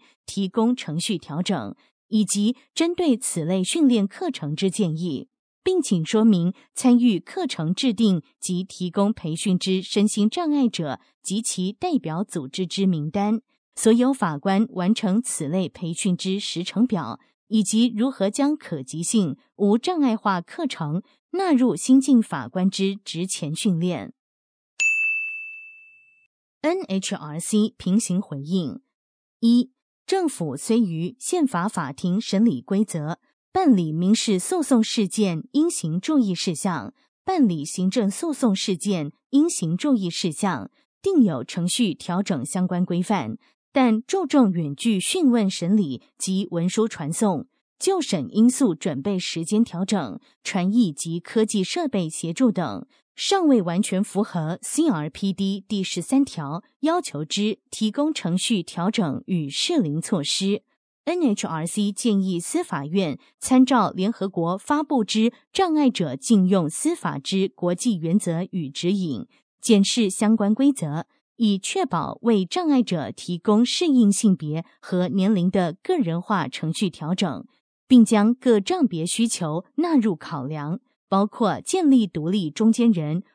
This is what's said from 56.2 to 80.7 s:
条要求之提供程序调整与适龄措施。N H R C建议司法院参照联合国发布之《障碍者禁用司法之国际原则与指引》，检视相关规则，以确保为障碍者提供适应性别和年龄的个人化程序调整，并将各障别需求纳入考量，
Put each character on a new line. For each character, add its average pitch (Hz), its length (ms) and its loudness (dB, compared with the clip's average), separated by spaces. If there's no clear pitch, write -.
条 160 380 -8
要 330 200 0
求 151 240 -8
之 208 340 -2
提 214 220 -2
供 294 240 -2
程 175 240 -2
序 190 240 -2
调 175 280 -4
整 170 360 -2
与 160 220 -2
适 311 320 -2
龄 156 200 -2
措 165 220 -2
施。 196 400 -2
N 349 180 -2
H 214 240 0
R 160 200 -4
C 208 240 -2
建 202 320 0
议 185 160 -2
司 320 240 -4
法 143 240 -6
院 165 320 -2
参 254 260 6
照 233 240 2
联 190 220 -2
合 196 160 -4
国 175 300 -2
发 294 260 -2
布 269 180 0
之 220 300 2
《障 359 220 2
碍 294 160 4
者 151 240 -4
禁 190 320 4
用 180 240 2
司 330 240 -2
法 151 240 -4
之 190 300 -2
国 175 260 -2
际 208 220 0
原 165 200 0
则 175 360 0
与 156 180 -6
指 175 220 -2
引》， 165 340 -4
检 202 240 4
视 214 240 0
相 220 280 2
关 208 180 0
规 269 180 4
则， 160 340 -6
以 208 220 2
确 370 260 -4
保 170 380 -4
为 214 220 2
障 339 240 -2
碍 262 140 4
者 156 280 -4
提 - 260 -8
供 220 300 4
适 - 200 -2
应 247 260 6
性 196 240 4
别 156 280 -6
和 180 280 -2
年 190 260 2
龄 180 160 2
的 175 220 0
个 370 140 0
人 170 260 -2
化 180 240 -2
程 156 260 -6
序 190 160 -2
调 160 280 -6
整， 139 280 -4
并 240 160 10
将 214 280 4
各 240 280 2
障 339 260 0
别 165 180 -4
需 220 220 0
求 165 380 -4
纳 330 200 2
入 214 180 4
考 151 300 -8
量， 151 360 -6